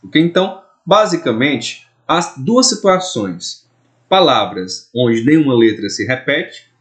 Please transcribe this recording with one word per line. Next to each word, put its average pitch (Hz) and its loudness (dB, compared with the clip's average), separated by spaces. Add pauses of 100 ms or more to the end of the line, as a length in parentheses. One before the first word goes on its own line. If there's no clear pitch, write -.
Ok? 147 2
Então, 185 0 (240)
basicamente, 147 0 (180)
há 165 0 (160)
duas 226 0
situações. 180 -4 (400)
Palavras 113 0
onde 117 0
nenhuma 143 4
letra 104 2
se 104 -6
repete 139 -6 (100)